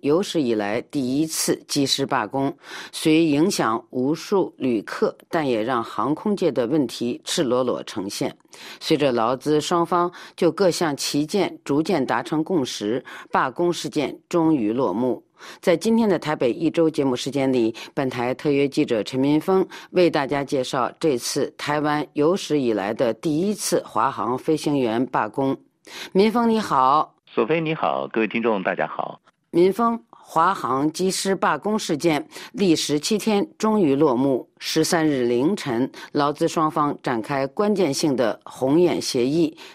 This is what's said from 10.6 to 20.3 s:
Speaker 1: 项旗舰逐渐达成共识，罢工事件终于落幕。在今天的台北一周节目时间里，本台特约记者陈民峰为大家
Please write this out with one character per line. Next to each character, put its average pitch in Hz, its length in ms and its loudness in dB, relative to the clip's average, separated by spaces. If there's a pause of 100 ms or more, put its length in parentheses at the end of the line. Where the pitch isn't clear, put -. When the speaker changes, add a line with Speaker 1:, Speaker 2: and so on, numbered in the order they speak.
Speaker 1:
项 156 280 0
旗 - 280 -2
舰 180 400 -2
逐 143 160 0
渐 160 240 0
达 123 200 0
成 156 180 -2
共 156 240 -2
识， 110 380 -4 (260)
罢 165 180 2
工 170 240 -2
事 156 160 -8
件 139 300 -4 (100)
终 160 240 4
于 113 200 2
落 120 200 0
幕。 120 300 -2 (380)
在 175 160 2
今 226 200 2
天 226 120 4
的 170 100 2
台 151 160 -4
北 135 180 0
一 160 160 -2
周 160 220 2
节 147 140 0
目 131 100 0
时 127 160 -6
间 135 220 0
里， 117 200 2 (220)
本 135 160 -2
台 123 240 -2
特 147 160 -2
约 143 160 2
记 143 180 0
者 107 200 0
陈 131 160 -4
民 147 200 2
峰 190 240 2 (280)
为 175 180 4
大 147 160 0
家 143 160 -2